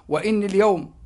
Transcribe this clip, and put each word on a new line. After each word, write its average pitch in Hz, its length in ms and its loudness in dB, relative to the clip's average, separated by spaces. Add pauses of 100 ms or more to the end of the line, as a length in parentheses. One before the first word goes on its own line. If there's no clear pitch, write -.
"وإني 202 380 -2
اليوم 190 480 0 (120)